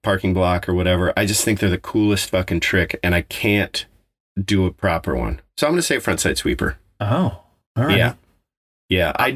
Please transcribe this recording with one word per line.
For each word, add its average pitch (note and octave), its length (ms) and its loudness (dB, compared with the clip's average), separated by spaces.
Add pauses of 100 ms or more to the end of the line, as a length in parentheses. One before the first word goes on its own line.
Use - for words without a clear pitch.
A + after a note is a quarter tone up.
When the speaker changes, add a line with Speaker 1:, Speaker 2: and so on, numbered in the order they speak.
Speaker 1:
parking F#2+ 320 0
block F2+ 340 0
or F2+ 60 0
whatever. F2+ 420 2
I G#2 100 0
just G#2 180 0
think G#2+ 160 0
they're G2 100 2
the F2+ 80 0
coolest G#2 520 0
fucking F#2 300 0
trick, F2 420 0
and F2 120 2
I E2+ 80 2
can't - 600 -2 (580)
do F#2+ 240 0
a E2+ 60 -2
proper E2 420 -2
one. A#1+ 260 -4 (160)
So D3 100 0
I'm D3+ 80 2
gonna F3 80 0
say C#3+ 160 -2
front - 220 -2
side D2 180 0
sweeper. - 400 -2 (220)
Speaker 2:
Oh, A#2 420 0 (340)
all A#2+ 80 0
right. F#3+ 140 4
Speaker 1:
Yeah. E2+ 160 2 (760)
Yeah, F2 280 2
I B2+ 200 0